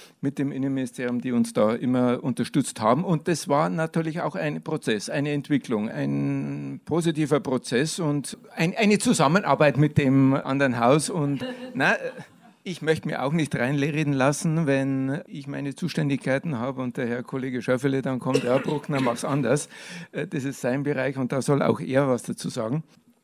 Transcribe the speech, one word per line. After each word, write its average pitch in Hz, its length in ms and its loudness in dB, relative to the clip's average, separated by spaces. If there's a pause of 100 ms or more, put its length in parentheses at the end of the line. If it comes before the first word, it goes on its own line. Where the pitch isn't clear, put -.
(200)
mit 139 200 -4
dem 139 100 0
Innenministerium, 131 720 -4
die 127 100 -4
uns 117 220 2
da 110 200 4
immer 123 520 2
unterstützt 123 560 -2
haben. 120 240 4
Und 170 240 0
das 165 180 -2
war 151 220 2
natürlich 160 540 -2
auch 156 120 -4
ein 160 300 -4
Prozess, 123 440 -2
eine 147 220 -2
Entwicklung, 131 580 0
ein 139 960 -4
positiver 151 540 2
Prozess 131 640 -2
und 147 380 -2 (180)
ein, 165 200 0
eine 208 220 4
Zusammenarbeit 151 760 4
mit 151 220 4
dem 135 360 6
anderen 135 460 0
Haus. 147 300 6
Und, 143 340 -2 (300)
na, 160 200 2 (720)
ich 180 160 -8
möchte 156 280 0
mir 127 160 -2
auch 139 80 -2
nicht 156 240 0
reinreden 143 560 0
lassen, 147 560 2
wenn 135 580 0
ich 143 220 -12
meine 139 260 -8
Zuständigkeiten 139 840 -2
habe 127 220 -6
und 123 160 -6
der 127 120 -2
Herr 120 160 -6
Kollege 131 360 -6
Schöffele 131 420 0
dann 131 180 -2
kommt, 131 240 0
ja, 123 140 2
Bruckner, 143 420 -2
mach's 120 240 -2
anders. 143 440 0 (440)
Äh, - 160 -6
das 143 160 -6
ist 135 160 -8
sein 135 240 -2
Bereich 135 320 -2
und 131 160 -2
da 135 100 -2
soll 143 180 2
auch - 200 2
er 139 260 2
was 123 160 0
dazu - 280 -8
sagen. 127 340 -4 (400)